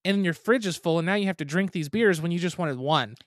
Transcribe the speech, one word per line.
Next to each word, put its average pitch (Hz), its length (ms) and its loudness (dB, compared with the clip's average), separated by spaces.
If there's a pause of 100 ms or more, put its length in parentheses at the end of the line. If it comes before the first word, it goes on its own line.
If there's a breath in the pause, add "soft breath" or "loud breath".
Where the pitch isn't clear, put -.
and 196 120 2
then 196 60 2
your 170 120 2
fridge 220 320 0
is 170 100 -4
full, 165 220 0
and 165 80 -2
now 196 80 0
you 208 100 0
have 190 120 -2
to 151 80 -6
drink 180 260 -2
these 147 180 -4
beers 202 320 4
when 170 100 -2
you 175 60 0
just 175 220 -2
wanted 147 180 -2
one. 131 380 0 (120)